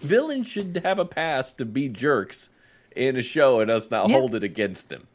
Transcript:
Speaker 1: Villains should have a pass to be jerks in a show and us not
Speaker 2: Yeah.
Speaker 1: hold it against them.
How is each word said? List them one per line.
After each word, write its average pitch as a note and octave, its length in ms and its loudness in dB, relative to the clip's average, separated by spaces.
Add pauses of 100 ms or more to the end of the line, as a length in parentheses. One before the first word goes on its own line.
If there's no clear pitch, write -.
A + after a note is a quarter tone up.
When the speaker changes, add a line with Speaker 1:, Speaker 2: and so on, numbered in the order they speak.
Speaker 1:
Villains B3+ 480 0
should F3+ 360 -6
have F#3+ 140 0
a F3+ 80 2
pass D#3 480 -4
to C3 100 -6
be C3 240 -4
jerks A2+ 600 -2 (440)
in C3 220 0
a B2 60 -2
show C3 380 4
and A2 100 2
us A2 200 0
not G#2+ 200 2
Speaker 2:
Yeah. C3+ 80 6
Speaker 1:
hold B2+ 160 0
it A2 80 -4
against G2 480 -4
them. C2 240 -14